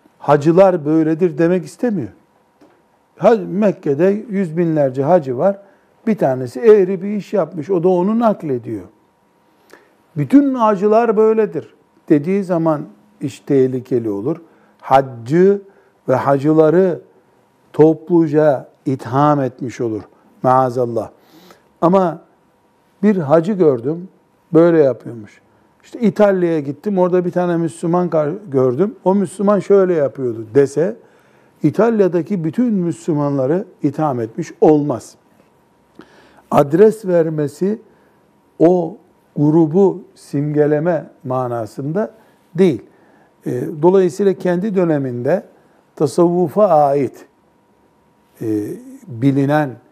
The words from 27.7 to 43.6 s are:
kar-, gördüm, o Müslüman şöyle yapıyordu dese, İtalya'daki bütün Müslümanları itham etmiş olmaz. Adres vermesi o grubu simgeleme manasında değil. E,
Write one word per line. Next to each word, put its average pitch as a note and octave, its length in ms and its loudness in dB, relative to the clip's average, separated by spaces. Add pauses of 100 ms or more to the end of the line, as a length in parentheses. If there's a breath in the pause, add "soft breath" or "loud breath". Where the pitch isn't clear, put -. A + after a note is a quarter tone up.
kar-, D3+ 240 -2 (180)
gördüm, C3 520 0
o F#3+ 120 0
Müslüman G3+ 440 0
şöyle F#3 340 2
yapıyordu B2+ 520 -4 (100)
dese, D3 400 0 (680 soft breath)
İtalya'daki F3+ 800 0
bütün A3 300 -2
Müslümanları D3 920 -2 (180)
itham C#3+ 360 -2
etmiş A#2 320 -8 (100)
olmaz. D3 540 0 (1400 soft breath)
Adres F3 540 2
vermesi E3 760 -2 (760 soft breath)
o F3 380 2 (380)
grubu E3 680 2 (120)
simgeleme D3 920 -2 (140)
manasında C3 880 -6 (440 soft breath)
değil. D#3+ 260 2 (640 soft breath)
E, B2+ 160 -6 (200)